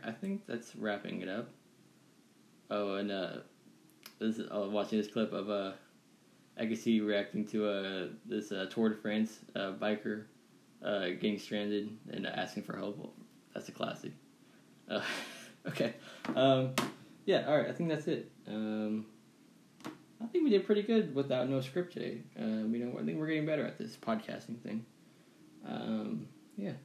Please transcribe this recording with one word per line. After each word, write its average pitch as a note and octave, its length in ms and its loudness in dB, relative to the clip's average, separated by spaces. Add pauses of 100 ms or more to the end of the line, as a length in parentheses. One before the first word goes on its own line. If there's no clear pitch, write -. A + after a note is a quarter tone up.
I A2 80 -6
think G3 340 -6
that's - 300 -8
wrapping F#2+ 460 -4
it F2+ 60 -6
up. A#2 200 -4 (1200)
Oh, G#2 240 0
and, G2+ 160 -2
uh, F#2+ 280 -4 (840)
this, A2 200 0 (100)
I - 80 -2
was G2+ 120 -2
watching G#2 280 2
this G#2 120 0
clip A2 220 0
of, G2+ 180 -2
uh, G2 220 0 (880)
Agassi A2 440 4
reacting G#2 440 2
to, G#2+ 200 2
uh, F#2+ 380 -2 (200)
this, A2 260 -2
uh, F#2+ 180 -2
Tour A2+ 200 4
de G#2+ 40 0
France, A2 460 0 (160)
uh, G2 160 -2
biker, G#2+ 540 -2 (580)
uh, G2 240 2
getting G2+ 300 0
stranded G#2 580 -2 (160)
and - 160 -4
asking F#2 340 -4
for - 140 -6
help. G2+ 360 -6 (420)
That's - 140 -6
a - 40 -12
classic. - 400 -4 (760)
Uh, G#2 120 0 (340)
<laughs> - 320 -14
okay. - 280 0 (420)
Um, C3 380 6 (500)
yeah, - 220 4
all D3 100 6
right, C3+ 120 6
I E3 40 -2
think E3+ 160 0
that's D#3 200 0
it. D3 220 -2 (180)
Um, G#2+ 580 -2 (800)
I - 400 -12
think D#4+ 180 4
we C#4 60 8
did G3 160 8
pretty G#3 160 6
good G3+ 320 4
without C3 340 2
no C3+ 120 4
script F3 320 -2
today. - 300 -6 (160)
Um, A2 360 0
you A#2+ 100 0
know, B2 140 -4
I - 60 -4
think D#3+ 140 0
we're D#3 100 0
getting D#3 180 2
better D3+ 180 2
at - 140 -6
this - 180 -8
podcasting - 640 -4
thing. A2 240 -6 (840)
Um, - 600 -2 (300)
yeah, F#3 160 -4 (120)